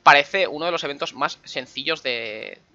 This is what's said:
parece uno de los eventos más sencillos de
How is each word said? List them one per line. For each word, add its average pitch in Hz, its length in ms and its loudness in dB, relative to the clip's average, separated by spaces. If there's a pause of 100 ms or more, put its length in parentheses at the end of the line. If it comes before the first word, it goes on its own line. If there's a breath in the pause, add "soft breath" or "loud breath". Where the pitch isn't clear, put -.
parece 151 460 6
uno 147 180 -6
de 175 60 0
los 165 120 -4
eventos 143 300 -8
más 147 300 -4
sencillos 139 580 -6
de 110 600 -8 (140)